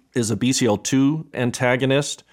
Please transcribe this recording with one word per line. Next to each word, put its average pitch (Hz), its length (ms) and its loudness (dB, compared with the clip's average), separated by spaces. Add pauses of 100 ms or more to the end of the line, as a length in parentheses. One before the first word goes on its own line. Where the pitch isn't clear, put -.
(140)
is 113 180 -2
a 104 60 -2
B 123 160 0
C 127 140 2
L 104 100 2
two 139 560 0
antagonist. 131 1000 -2